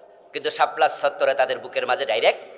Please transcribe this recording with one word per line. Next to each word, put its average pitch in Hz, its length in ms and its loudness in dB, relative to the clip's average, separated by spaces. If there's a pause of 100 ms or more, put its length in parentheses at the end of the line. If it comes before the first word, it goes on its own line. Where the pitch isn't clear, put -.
(340)
কিন্তু 147 160 -4
শাপলা 151 400 2
চত্বরে 139 440 0
তাদের 127 260 0
বুকের 127 280 -6
মাঝে 123 180 0
ডাইরেক্ট 120 360 2 (160)